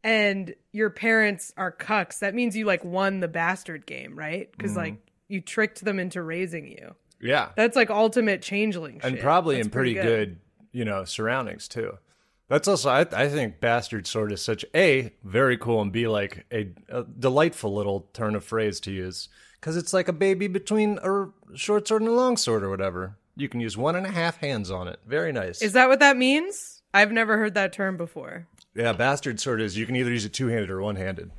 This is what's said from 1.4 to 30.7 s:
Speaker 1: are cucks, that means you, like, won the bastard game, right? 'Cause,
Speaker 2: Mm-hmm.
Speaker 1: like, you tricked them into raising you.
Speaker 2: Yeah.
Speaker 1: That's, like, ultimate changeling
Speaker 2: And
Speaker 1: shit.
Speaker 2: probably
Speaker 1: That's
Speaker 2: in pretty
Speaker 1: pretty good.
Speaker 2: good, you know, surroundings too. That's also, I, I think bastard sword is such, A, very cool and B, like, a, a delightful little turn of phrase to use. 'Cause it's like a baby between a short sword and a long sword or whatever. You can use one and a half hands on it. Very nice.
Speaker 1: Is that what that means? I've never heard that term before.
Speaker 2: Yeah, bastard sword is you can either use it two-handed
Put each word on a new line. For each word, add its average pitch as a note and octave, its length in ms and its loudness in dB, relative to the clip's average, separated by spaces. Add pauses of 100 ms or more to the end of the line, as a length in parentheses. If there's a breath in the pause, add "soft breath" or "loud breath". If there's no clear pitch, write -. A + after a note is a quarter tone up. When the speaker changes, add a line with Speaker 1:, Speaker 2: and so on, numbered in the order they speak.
Speaker 1:
are F#3 160 -4
cucks, - 460 -2
that G3+ 160 -2
means A#3 200 0
you, A3 120 -2
like, F#3 180 2
won F#3+ 360 0
the E3+ 80 -2
bastard E3 580 -4
game, C#3 280 -14
right? D#3 440 -8
'Cause, G3+ 140 -4
Speaker 2:
Mm-hmm. F#3 60 -2
Speaker 1:
like, D#3+ 180 -6 (320)
you G3 120 -4
tricked - 460 -2
them G3 120 -2
into F3+ 240 -6
raising E3 460 -6
you. - 260 -18 (240)
Speaker 2:
Yeah. C3+ 380 0
Speaker 1:
That's, A3+ 200 4
like, A#3+ 120 4
ultimate G#3+ 540 4
changeling F3+ 600 -4
Speaker 2:
And B2+ 120 -2
Speaker 1:
shit. A2+ 80 -6
Speaker 2:
probably D#3+ 340 4
Speaker 1:
That's A2 120 0
Speaker 2:
in - 40 -4
pretty B2 220 2
Speaker 1:
pretty G2 120 0
good. A2 220 2
Speaker 2:
good, F2 100 -14 (340)
you A#2+ 120 -4
know, G2 220 -2
surroundings A2+ 600 -4
too. A2 300 -8 (520)
That's D3 180 2
also, C#3 240 2
I, C3+ 120 6 (100)
I B2+ 160 2
think C3+ 320 -2
bastard A#2 480 0
sword G#2+ 240 -2
is G2 100 -6
such, - 220 -2 (100)
A, C#3 380 4 (100)
very A#2+ 340 2
cool A2+ 260 0
and G2 100 -2
B, A#2 160 0
like, G#2 440 -2
a, G#2+ 160 -4 (200)
a B2 160 -6
delightful B2+ 680 0
little G2 400 -2
turn G#2+ 220 -2
of G2+ 80 -4
phrase A2 380 -2
to G2 100 -8
use. F#2 380 -8 (320 soft breath)
'Cause D#3+ 160 -6
it's F3 160 -4
like F#3 160 2
a F3+ 40 -2
baby F#3+ 360 2
between G#3 520 0
a G3 260 0 (280)
short G#3 320 0
sword A3 160 2
and A3+ 80 2
a - 40 4
long B3 220 4
sword A2 280 2
or G2 60 -2
whatever. F#2+ 460 -4 (200)
You C#3 120 -4
can A#2+ 120 -4
use A2 160 -4
one C#3+ 180 0
and F#3 100 -2
a F#3+ 60 -6
half E3+ 280 -2
hands A#2 300 -4
on F2+ 200 -6
it. - 180 -12
Very D3+ 240 -2
nice. G2 320 -4
Speaker 1:
Is G#3 120 0
that B3+ 140 8
what C4+ 120 6
that C#4 160 8
means? D4 680 0 (100)
I've G#3 200 6
never A3 260 2
heard G#3+ 160 0
that F#3+ 180 0
term F#3+ 240 -4
before. E3 520 -10 (260)
Speaker 2:
Yeah, A#2 200 2
bastard B2+ 440 0
sword A#2+ 220 0
is G2+ 160 -2
you A2+ 100 -2
can A#2+ 80 -2
either B2 160 0
use A#2 140 0
it G#2+ 80 -6
two-handed A2+ 380 0